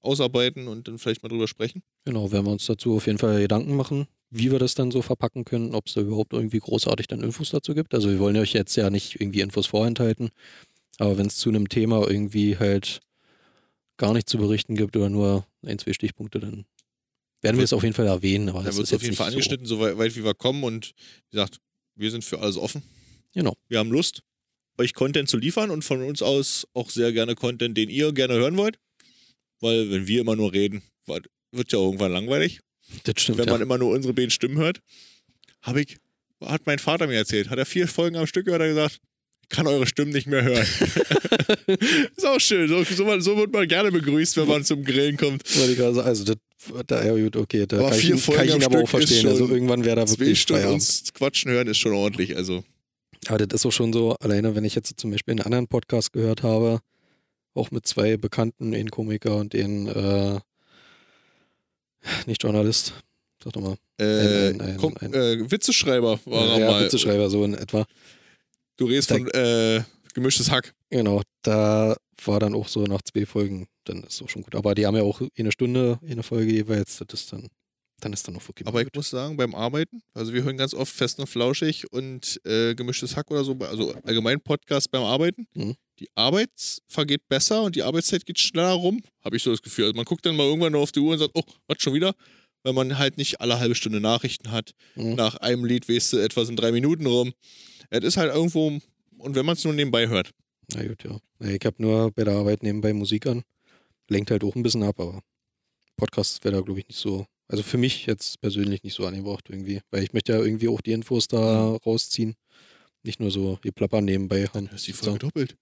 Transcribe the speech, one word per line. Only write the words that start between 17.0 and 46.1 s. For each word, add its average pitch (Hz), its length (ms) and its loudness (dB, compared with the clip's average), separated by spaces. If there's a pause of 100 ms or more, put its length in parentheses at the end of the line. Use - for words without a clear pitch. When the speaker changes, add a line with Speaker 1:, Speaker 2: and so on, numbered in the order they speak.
Speaker 2:
werden 110 160 4
wir 127 40 4
Speaker 1:
Wird 123 40 6
Speaker 2:
es - 80 2
auf 101 100 0
jeden 110 100 2
Fall 110 140 2
erwähnen. 98 420 2
Aber 90 100 -4
Speaker 1:
Dann 95 80 -6
Speaker 2:
das 101 100 -2
Speaker 1:
wird's 104 120 -2
Speaker 2:
ist - 60 2
Speaker 1:
auf 98 60 -2
Speaker 2:
jetzt 120 60 -2
Speaker 1:
jeden 104 100 -2
Fall 82 100 0
Speaker 2:
nicht 113 60 -2
so 135 40 -2
Speaker 1:
angeschnitten, 135 300 -4
so 110 120 -2
wei-, 104 200 0
weit 113 160 0
wie 113 80 -8
wir 104 100 2
kommen. 135 300 -2
Und 113 300 -6 (360)
wie - 60 -12
gesagt, 98 220 -2 (380)
wir 107 140 -4
sind 113 140 -8
für - 160 -8
alles 101 180 -2
offen. 139 240 -6 (540)
Speaker 2:
Genau. 160 200 0 (120)
Speaker 1:
Wir 117 120 -2
haben 113 120 0
Lust, 151 300 0 (580)
euch 123 160 0
Content 143 340 0
zu - 80 0
liefern 202 320 -2
und 156 140 -4
von 131 180 -2
uns 139 220 -6
aus 139 500 0
auch 123 160 -6
sehr 117 240 0
gerne 113 220 0
Content, 120 420 -2
den 107 120 0
ihr 147 240 0
gerne 131 200 0
hören 135 240 2
wollt. 214 220 0 (840)
Weil 113 300 2
wenn 95 160 -2
wir 113 140 2
immer 113 140 2
nur 104 180 0
reden, 101 280 0 (240)
wa-, 82 140 -6 (320)
wird 123 200 -4
ja 120 80 2
irgendwann 95 340 2
langweilig. 135 480 -2 (420)
Speaker 2:
Das - 180 -2
stimmt, 113 160 2
Speaker 1:
Wenn 120 80 2
Speaker 2:
ja. 113 80 2
Speaker 1:
man 117 80 2
immer 127 160 0
nur 123 140 2
unsere 127 220 0
beiden 123 180 0
Stimmen 123 260 -2
hört. 160 220 0 (840)
Hab 120 160 -6
ich, 147 200 -4 (460)
hat - 220 -4
mein 143 140 0
Vater 165 260 0
mir 127 100 -2
erzählt, 104 360 0
hat 127 80 -4
er 131 80 0
vier 175 200 0
Folgen 170 280 0
am 160 100 0
Stück 185 200 -2
gehört, 175 160 2
hat 160 80 2
er 156 40 2
gesagt, 151 260 0 (440)
„Ich - 60 -20
kann - 180 0
eure 139 180 4
Stimmen 147 280 0
nicht 135 140 0
mehr 139 160 2
hören.“ 120 220 4
<laughs> - 1040 2 (480)
Ist 381 100 2
auch 277 140 4
schön, 175 280 4
so, 170 160 4
so, 190 220 0
man, 202 160 2
so 202 160 4
wird 208 160 2
man 196 140 2
gerne 190 240 4
begrüßt, 156 460 2
wenn 156 100 4
man 147 160 4
zum 143 200 0
Grillen 139 340 2
kommt. 139 260 0 (140)
Speaker 2:
Wollte 131 160 6
ich 120 40 2
gerade 120 180 4
sagen, 123 120 2
also 107 180 2